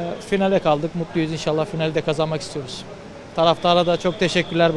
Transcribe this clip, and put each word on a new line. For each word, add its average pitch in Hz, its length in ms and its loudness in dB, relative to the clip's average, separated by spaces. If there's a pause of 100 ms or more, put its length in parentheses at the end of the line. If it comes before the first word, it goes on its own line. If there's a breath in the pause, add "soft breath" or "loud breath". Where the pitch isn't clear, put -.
(300)
finale 196 300 4
kaldık, 156 360 0
mutluyuz. 160 360 -2
İnşallah 156 340 0
finali 160 300 -2
de 160 60 0
kazanmak 156 400 -2
istiyoruz. - 420 -10 (520)
Taraftara 170 500 4
da 175 120 2
çok 180 220 -2
teşekkürler 170 580 2